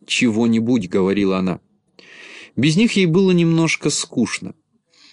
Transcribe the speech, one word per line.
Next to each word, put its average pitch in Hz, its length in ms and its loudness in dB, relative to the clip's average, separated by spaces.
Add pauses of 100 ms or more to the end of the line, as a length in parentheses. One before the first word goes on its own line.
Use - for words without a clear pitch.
чего-нибудь», — 113 840 0
говорила 98 480 0
она. 92 220 -4 (960)
Без 151 200 0
них 220 180 2
ей 190 120 2
было 185 240 2
немножко 165 600 0
скучно. - 680 -6 (560)